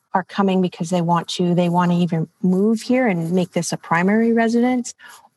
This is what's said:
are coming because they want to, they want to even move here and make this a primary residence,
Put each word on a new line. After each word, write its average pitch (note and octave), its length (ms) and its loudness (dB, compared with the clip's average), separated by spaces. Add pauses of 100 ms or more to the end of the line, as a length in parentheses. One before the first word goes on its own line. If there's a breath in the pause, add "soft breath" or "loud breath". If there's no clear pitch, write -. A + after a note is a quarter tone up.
(120)
are F#3 120 -2
coming F#3+ 360 0
because F3 300 -4
they F3+ 100 0
want E3+ 280 0
to, F3 260 -2
they F3 140 2
want F3 240 2
to F3 40 2
even E3+ 320 0 (140)
move G3+ 400 0
here B3+ 240 0
and E3+ 260 -2
make F3+ 200 0
this E3+ 200 -4
a E3 40 -4
primary G#3 560 2
residence, A#3 600 0 (440 loud breath)